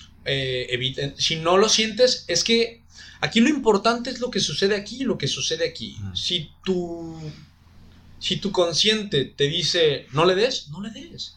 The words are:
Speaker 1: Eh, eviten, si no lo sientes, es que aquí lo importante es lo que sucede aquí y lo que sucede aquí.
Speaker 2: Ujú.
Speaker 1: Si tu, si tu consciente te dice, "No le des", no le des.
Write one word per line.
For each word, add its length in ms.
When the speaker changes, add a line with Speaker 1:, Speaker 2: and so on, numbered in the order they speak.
Speaker 1:
Eh, 460
eviten, 460
si 200
no 200
lo 120
sientes, 580
es 160
que 400
aquí 180
lo 100
importante 600
es 100
lo 100
que 120
sucede 340
aquí 260
y 40
lo 120
que 100
sucede 400
aquí. 360
Speaker 2:
Ujú. 120
Speaker 1:
Si 360
tu, 540
si 180
tu 140
consciente 760
te 200
dice, 680
"No 140
le 100
des", 340
no 120
le 100
des. 460